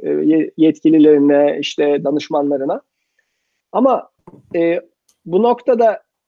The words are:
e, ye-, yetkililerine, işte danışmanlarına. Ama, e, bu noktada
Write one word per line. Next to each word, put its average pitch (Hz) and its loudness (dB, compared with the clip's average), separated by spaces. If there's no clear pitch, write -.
e, 151 -8
ye-, 151 0
yetkililerine, 151 2
işte 143 -4
danışmanlarına. 143 -4
Ama, 247 -2
e, 170 -2
bu 185 -2
noktada 233 0